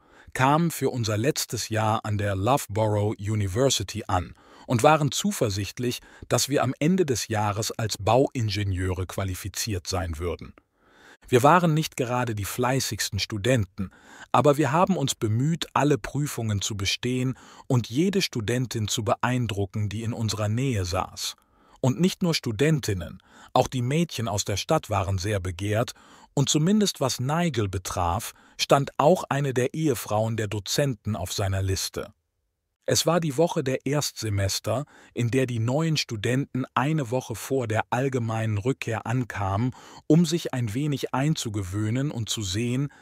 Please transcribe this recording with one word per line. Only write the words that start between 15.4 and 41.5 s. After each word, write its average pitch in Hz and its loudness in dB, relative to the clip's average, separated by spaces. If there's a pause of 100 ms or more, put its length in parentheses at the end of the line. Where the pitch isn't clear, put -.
alle 139 2
Prüfungen 117 -4
zu 104 -6
bestehen 123 -2 (280)
und 120 2
jede 180 0
Studentin 117 -2
zu - -2
beeindrucken, 110 0
die 110 -6
in 110 -4
unserer 104 -2
Nähe 113 0
saß. - -4 (440)
Und 131 2
nicht 185 2
nur 170 2
Studentinnen, 113 0 (300)
auch - 4
die 123 -2
Mädchen 131 0
aus 101 -2
der 104 -2
Stadt - 0
waren 98 0
sehr 104 -2
begehrt 101 -2 (420)
und 135 2
zumindest 190 2
was 127 0
Nigel 135 0
betraf, 92 -2 (260)
stand 139 4
auch 160 4
eine 139 0
der 123 0
Ehefrauen 113 0
der 107 -2
Dozenten 107 -2
auf - -6
seiner 95 -2
Liste. - -4 (760)
Es - 2
war 160 4
die 156 -2
Woche 160 2
der 131 -2
Erstsemester, 110 -2 (280)
in 117 0
der 131 2
die 120 -4
neuen 147 0
Studenten 127 -2 (100)
eine 139 0
Woche 127 -4
vor 131 -4
der 110 0
allgemeinen 113 0
Rückkehr 117 -4
ankamen, 110 -2 (340)
um 165 8
sich 160 -4
ein 120 -2
wenig 139 -4
einzugewöhnen 113 -2